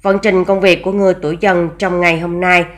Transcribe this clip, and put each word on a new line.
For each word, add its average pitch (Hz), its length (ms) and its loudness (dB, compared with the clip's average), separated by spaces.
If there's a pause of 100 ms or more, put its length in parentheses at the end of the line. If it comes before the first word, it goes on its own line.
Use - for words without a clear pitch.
Vận 196 160 0
trình 190 260 0
công 196 160 0
việc 180 240 2
của 190 80 -2
người 196 300 2
tuổi 160 180 -4
Dần 175 380 0
trong 180 220 -2
ngày 165 200 0
hôm 175 200 -6
nay 180 260 2 (120)